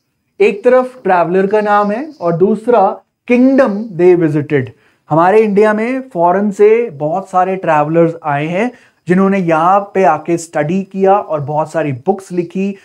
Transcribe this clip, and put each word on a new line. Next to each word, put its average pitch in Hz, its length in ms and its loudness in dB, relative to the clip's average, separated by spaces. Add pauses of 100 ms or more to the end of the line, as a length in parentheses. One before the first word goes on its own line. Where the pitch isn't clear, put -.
(420)
एक 208 220 0
तरफ 254 400 0
ट्रैवलर 185 440 0
का 208 140 0
नाम 208 300 0
है 285 200 -8 (100)
और 170 120 -2
दूसरा 208 680 0 (320)
kingdom 254 400 4 (300)
they 175 220 4
visited। 147 400 -2 (460)
हमारे 180 320 2
इंडिया 214 320 2
में 254 360 -6
फॉरेन 185 420 0
से 220 380 2
बहुत 160 400 -6
सारे 185 260 0
ट्रैवलर्स 165 580 0 (100)
आए 147 220 -4
हैं 196 260 -4 (360)
जिन्होंने 190 300 2
यहाँ 170 420 2
पे 196 240 -2
आके 165 340 0
स्टडी 165 460 -4
किया 190 300 0
और 156 280 -2
बहुत 151 300 -6
सारी 156 200 -4
बुक्स 185 400 -6
लिखी, 190 540 -6